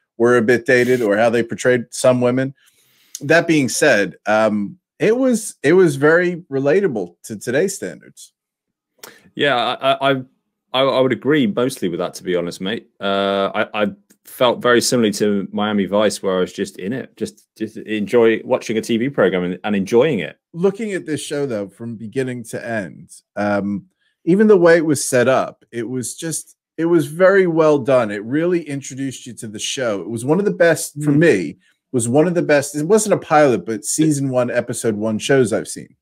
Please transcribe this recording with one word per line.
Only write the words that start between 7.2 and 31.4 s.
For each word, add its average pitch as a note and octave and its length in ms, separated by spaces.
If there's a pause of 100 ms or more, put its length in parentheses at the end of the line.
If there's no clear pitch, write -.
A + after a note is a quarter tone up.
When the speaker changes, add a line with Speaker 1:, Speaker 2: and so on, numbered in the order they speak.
Speaker 1:
to A2+ 120
today's C#3+ 380
standards. - 580 (1000)
Speaker 2:
Yeah, C#3 220
I, C3+ 560
I, C3+ 100 (500)
I, B2+ 100
I C3 180
would C3 120
agree B2+ 360
mostly A#2+ 400
with E2+ 100
that, E2+ 160
to - 80
be F2+ 140
honest, E2+ 240
mate. F#2+ 280 (120)
Uh, G2 520
I, G#2+ 300
I G#2 40 (380)
felt A#2 380
very A#2+ 180
similarly A2+ 340
to G2+ 360
Miami G#2 360
Vice, G2+ 360
where F#2+ 140
I F#2 40
was F2+ 120
just - 260
in F#2+ 140
it, - 240
just, - 320 (100)
just A2 200
enjoy G#2+ 680
watching A2+ 340
a - 20
T A#2 160
V A#2+ 140
program F#2 320
and, F2+ 220
and G#2+ 100
enjoying A#2 460
it. D2+ 180 (140)
Speaker 1:
Looking G3 400
at F3+ 140
this D3+ 140
show, C#3+ 260
though, G#2 220
from A#2 280
beginning B2 480
to - 200
end, G2 460 (240)
um, G2+ 520 (380)
even G3 220
the G#3+ 100
way E3+ 200
it D#3+ 100
was D3+ 180
set B2 220
up, G2+ 460
it A#2 160
was B2 260
just, - 420 (220)
it D#3+ 80
was E3+ 200
very F#3 420
well D#3 300
done. A#2+ 340
It G#2 120
really E3 380
introduced C#3 640
you B2 80
to A#2+ 140
the G#2 100
show. A2 420
It E2+ 80
was A2+ 160
one D3+ 140
of G3 60
the G3+ 80
best, E3+ 500
for D3 80
Speaker 2:
Mm. D3 80
Speaker 1:
me, A2 380 (340)